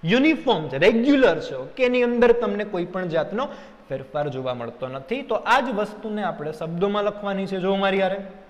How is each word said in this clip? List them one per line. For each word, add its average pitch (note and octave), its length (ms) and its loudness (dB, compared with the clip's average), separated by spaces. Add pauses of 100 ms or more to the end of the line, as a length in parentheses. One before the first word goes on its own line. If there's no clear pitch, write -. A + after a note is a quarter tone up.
યુનિફોર્મ A#3+ 640 2
છે, C3 80 -4
રેગ્યુલર A3+ 600 6
છે, - 140 -8 (100)
ઓકે, - 240 -4
એની B3 200 2
અંદર A#3+ 220 4 (100)
તમને G#3 320 -2
કોઈ F3 220 -2
પણ F#3 200 -4
જાતનો F#3 300 0 (440)
ફેરફાર C#3 460 -4
જોવા B2+ 260 -4
મળતો A#2 280 -8
નથી. C3+ 420 -6
તો A3+ 40 0 (180)
આ C4+ 80 4
જ B3 80 -4 (100)
વસ્તુને G#3+ 460 -6
આપણે D#3 280 -6
શબ્દોમાં F#3 560 -2
લખવાની G3 440 -6
છે. F#3+ 120 -4
જો G3 120 2
મારી F#3+ 280 2
હારે G3 160 -2 (300)